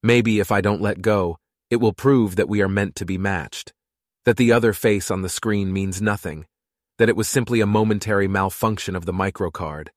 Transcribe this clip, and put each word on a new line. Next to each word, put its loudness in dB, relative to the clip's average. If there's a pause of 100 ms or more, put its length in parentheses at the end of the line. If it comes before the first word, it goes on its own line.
Maybe 4
if -2
I 2
don't 0
let -2
go, 0 (300)
it 0
will 2
prove 2
that 0
we 0
are 2
meant -2
to -8
be -4
matched, -6 (500)
that 4
the 4
other 4
face 0
on -4
the -6
screen -2
means -4
nothing, -4 (500)
that 4
it 2
was -2
simply 0
a 2
momentary 2
malfunction -2
of -6
the -4
microcard. -6